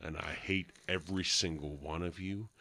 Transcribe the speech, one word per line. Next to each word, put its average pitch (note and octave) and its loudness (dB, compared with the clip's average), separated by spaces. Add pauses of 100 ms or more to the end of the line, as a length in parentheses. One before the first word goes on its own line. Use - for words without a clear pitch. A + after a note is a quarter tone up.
And D#2+ -6
I - -2
hate F#2+ 2 (160)
every F#2 2
single D2+ 2
one D#2 -2
of F2 -2
you. G2 -4 (120)